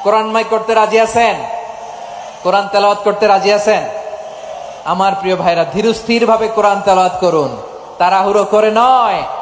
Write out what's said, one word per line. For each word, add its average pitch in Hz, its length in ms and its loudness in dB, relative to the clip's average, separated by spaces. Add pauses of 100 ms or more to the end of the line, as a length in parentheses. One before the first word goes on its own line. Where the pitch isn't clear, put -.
কোরআন 220 220 2
মাইক 220 240 -2
করতে 220 240 0
রাজি 220 260 4
আছেন? 220 360 2 (1080)
কোরআন 196 280 2
তেলাওয়াত 202 320 2
করতে 208 240 2
রাজি 196 260 4
আছেন? 208 300 2 (1000)
আমার 190 300 0
প্রিয় 190 200 -2
ভাইরা, 170 380 0
ধীরস্থিরভাবে 226 760 0
কোরআন 202 380 2
তেলাওয়াত 190 340 2
করুন, 156 380 0 (400)
তাড়াহুড়ো 196 460 2
করে 214 320 2
নয়। 240 460 2 (200)